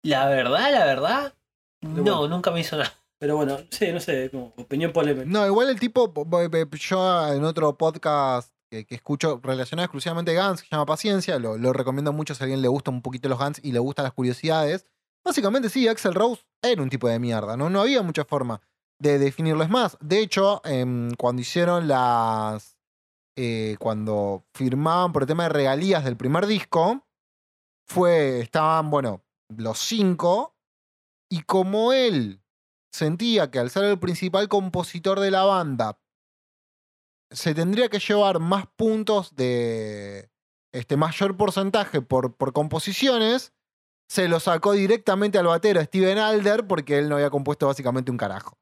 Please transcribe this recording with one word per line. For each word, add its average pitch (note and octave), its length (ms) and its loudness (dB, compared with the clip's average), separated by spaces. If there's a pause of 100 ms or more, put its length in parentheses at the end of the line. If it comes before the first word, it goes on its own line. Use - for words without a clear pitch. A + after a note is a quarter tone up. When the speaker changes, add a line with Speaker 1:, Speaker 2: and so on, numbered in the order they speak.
Speaker 1:
La C#3 260 2
verdad, C#3 440 2
la G#3+ 120 6
verdad, F3+ 500 0 (460)
Speaker 2:
Pero D#3 140 -8
Speaker 1:
no, E3 80 -2 (160)
Speaker 2:
bueno. D3 100 0
Speaker 1:
nunca F3+ 220 0
me E3+ 100 -2
hizo D#3+ 160 -6
nada. C#3 160 -2 (260)
Speaker 2:
Pero D3+ 180 -2
bueno, C#3 220 -2 (120)
sí, F3+ 220 -2
no E3+ 80 -4
sé, C3 300 -4
como B2 260 -12
opinión D3 360 -4
polémica. D3 360 0
Speaker 3:
No, G3+ 180 2
igual A3+ 220 4
el B3 100 0
tipo, A#3+ 300 2
bo-, D3+ 160 -6
bo-, E3+ 240 0 (280)
yo F3+ 560 0
en C#3 120 0
otro D#3 340 0
podcast D3 760 0 (160)
que, A2 160 -12
que A#2+ 120 -12
escucho C#3+ 460 -2
relacionado C3 420 -4
exclusivamente E3 520 -4
a F#3+ 120 2
Guns, F3 140 -4
que - 60 -20
se D#3 60 -4
llama D3 120 0
Paciencia, F3 520 0
lo, A2 180 -4
lo B2+ 160 2
recomiendo C3+ 400 -2
mucho D3+ 220 -6
si C3+ 80 -8
a - 20 -2
alguien C3+ 180 -2
le B2+ 60 2
gusta C3+ 220 0
un B2+ 100 -4
poquito B2+ 280 -8
los C3 100 0
Guns C#3+ 240 -4
y C#3+ 100 -6
le A#2+ 60 2
gustan C#3 260 -2
las C3 80 -4
curiosidades. D#3 760 -2 (380)
Básicamente B3 440 0
sí, B3+ 180 2
Axl A3 280 0
Rose A3 280 0 (200)
era A3 200 2
un C3 80 -2
tipo B2 160 -2
de A#2 140 2
mierda, A2+ 360 -2
¿no? D3 140 -2
No G3 120 2
había B3+ 200 2
mucha D#3+ 220 -4
forma B2 360 -4 (400)
de C#3+ 200 4
definirlo. D#3 420 0
Es D#3+ 80 0
más, A#3 300 2
de D#3+ 180 0
hecho, G3 460 0
em, B2+ 500 -2
cuando B2 280 -2
hicieron F3 440 0
las, A2+ 880 0 (600)
eh, A2+ 420 -4
cuando G#2+ 640 -2 (100)
firmaban D#3 600 0
por C#3+ 100 0
el C3 60 -2
tema E3 160 0
de E3 60 0
regalías D3 540 2
del A#2+ 120 -2
primer D3 300 0
disco, G#3 580 0 (840)
fue, D#3 540 2
estaban, D#3 500 0
bueno, B2+ 320 -2 (340)
los A2+ 220 -4
cinco, G3 800 0 (720)
y D#3+ 120 -6
como G3+ 500 2
él D#3+ 480 0 (540)
sentía E3+ 560 0
que C3 80 -2
al B2 120 0
ser G3 140 0
el G3+ 140 2
principal F#3 500 -2
compositor F#3+ 680 -2
de G3 120 0
la F#3+ 140 4
banda, C#3+ 540 0 (1300)
se - 240 -4
tendría G3+ 340 0
que G#3 100 -4
llevar G3+ 400 2
más F#3 280 0 (100)
puntos G#3+ 580 0
de, A2 920 -4 (440)
este, C3 260 -4
mayor F3+ 400 0
porcentaje G3 640 0
por, B2+ 340 -2
por C3 160 -2
composiciones, A3 1000 0 (560)
se F#3 180 0
lo E3 120 2
sacó F3+ 320 2
directamente G3+ 680 2
al F3 80 4
batero E3+ 360 4
Steven F#3 360 2
Adler G#3+ 480 2
porque D3 320 0
él D3+ 100 0
no D3 60 0
había C#3+ 160 2
compuesto C#3+ 360 -2
básicamente C3 440 -2
un B2 80 -4
carajo. G2 440 -8